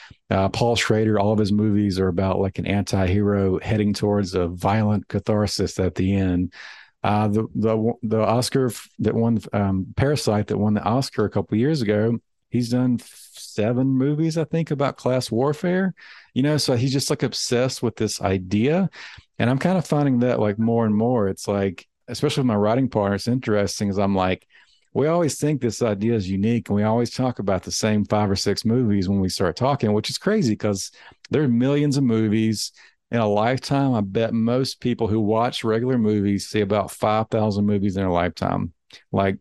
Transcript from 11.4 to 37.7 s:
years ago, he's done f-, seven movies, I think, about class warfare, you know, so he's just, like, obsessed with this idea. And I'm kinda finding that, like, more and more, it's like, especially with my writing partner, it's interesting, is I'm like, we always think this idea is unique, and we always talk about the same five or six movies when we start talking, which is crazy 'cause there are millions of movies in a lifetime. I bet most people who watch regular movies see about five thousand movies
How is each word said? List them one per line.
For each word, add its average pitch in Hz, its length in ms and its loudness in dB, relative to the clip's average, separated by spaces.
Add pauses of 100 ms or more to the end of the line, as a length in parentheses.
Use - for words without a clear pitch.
years 139 240 0
ago, 107 360 0 (320)
he's 120 200 -2
done 123 300 0
f-, - 360 -20
seven 120 540 -2
movies, 147 480 0
I 160 80 -2
think, 165 260 -4
about 135 260 -2
class 127 320 -2
warfare, 175 640 0 (400)
you 127 80 0
know, 147 160 2
so 135 180 0
he's 127 180 0
just, 135 160 -2
like, 147 120 -2
obsessed 127 600 -2
with 117 140 -2
this - 240 -2
idea. 104 680 0 (480)
And 113 120 2
I'm 135 100 0
kinda 180 220 0
finding 143 380 2
that, 123 200 2
like, 104 180 0
more 117 280 2
and 107 100 2
more, 113 320 2
it's - 200 -6
like, 98 400 -2 (200)
especially 139 340 -2
with 127 60 2
my 110 80 4
writing 117 340 2
partner, 101 260 2
it's 98 120 -4
interesting, 107 600 0
is 95 100 -2
I'm 98 160 2
like, 92 320 0 (480)
we 135 120 2
always 170 320 0
think 147 200 -2
this 117 220 -2
idea 110 320 0
is 98 160 -2
unique, 104 400 -2
and 101 60 0
we 104 80 2
always 113 260 0
talk 127 300 -4
about 98 240 -2
the 95 80 -10
same 107 340 0
five 104 240 0
or 98 60 2
six 98 280 -2
movies 107 460 0
when 101 100 2
we 92 80 0
start 87 280 -2
talking, 131 360 0
which - 200 -2
is - 80 -8
crazy 185 360 2
'cause 101 360 -4 (400)
there 143 100 2
are 147 60 2
millions 135 500 2
of 143 60 2
movies 110 680 0 (380)
in 120 80 -2
a 110 100 2
lifetime. 127 680 0
I 110 60 0
bet 110 340 -2
most 120 460 -2
people 117 260 -2
who 107 120 0
watch 110 440 0
regular 120 340 0
movies 101 500 0
see 107 140 0
about 98 300 0
five 110 380 0
thousand 107 360 0
movies 101 320 0